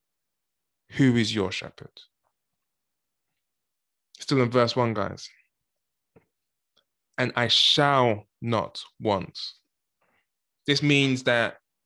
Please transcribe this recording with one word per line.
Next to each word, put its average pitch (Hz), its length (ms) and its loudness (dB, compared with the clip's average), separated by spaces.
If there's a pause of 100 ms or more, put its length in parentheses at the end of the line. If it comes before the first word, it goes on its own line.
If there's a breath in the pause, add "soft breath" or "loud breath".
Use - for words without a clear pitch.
(920)
Who 131 240 2
is 110 180 0
your 98 180 -2
shepherd? - 480 -14 (2250)
Still 135 240 0
in 113 80 -2
verse 120 240 2
one, 117 180 0
guys. 98 340 -6 (1900)
"And 123 180 -2
I 120 120 0
shall 127 800 2 (120)
not 117 400 -4 (200)
want." 101 400 -2 (1300)
This 143 160 0
means 139 400 2
that 117 340 0 (280)